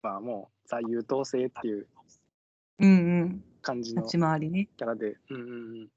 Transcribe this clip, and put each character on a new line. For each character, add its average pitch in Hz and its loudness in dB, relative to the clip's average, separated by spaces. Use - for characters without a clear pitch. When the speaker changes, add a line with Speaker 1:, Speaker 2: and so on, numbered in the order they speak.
Speaker 1:
ま 98 -6
あ、 98 -10
も 107 -10
う、 - -20
ザ・ 120 -4
優 117 -4
等 135 -2
生 127 -2
っ - -4
て - -10
い 107 -4
う 101 -12
Speaker 2:
う 185 8
ん - 12
う 190 12
ん。 185 -6
Speaker 1:
感 123 -4
じ 117 -8
の 170 -2
Speaker 2:
立 - -2
ち - 4
回 160 2
り 156 -4
ね。 190 -2
Speaker 1:
キ 131 -8
ャ - -2
ラ 113 -2
で。 104 -6
う 135 -10
ん - -10
う 123 -10
ん 120 -12
う 123 -12
ん。 107 -20